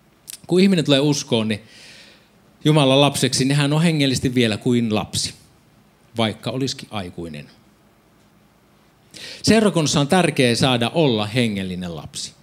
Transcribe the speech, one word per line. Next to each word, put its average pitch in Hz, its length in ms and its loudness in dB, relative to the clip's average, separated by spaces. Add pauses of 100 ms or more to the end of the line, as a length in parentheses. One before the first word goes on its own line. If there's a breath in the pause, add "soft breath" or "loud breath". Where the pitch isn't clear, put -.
(460)
Kun 180 140 2
ihminen 190 240 4
tulee 135 160 4
uskoon, 135 480 0
niin 107 140 -4 (1000 loud breath)
Jumalan 143 360 4
lapseksi, 135 440 0
niin 139 120 0
hän 143 160 0
on 156 100 0
hengellisesti 139 520 0
vielä 113 220 2
kuin 117 380 0
lapsi, - 400 -6 (840)
vaikka 110 340 -4
olisikin 131 400 -6
aikuinen. 90 600 -12 (1900 loud breath)
Seurakunnassa 175 580 2
on 143 80 0
tärkeää 151 460 2
saada 117 400 0
olla 123 320 0
hengellinen 95 680 -4
lapsi. - 360 -14 (100)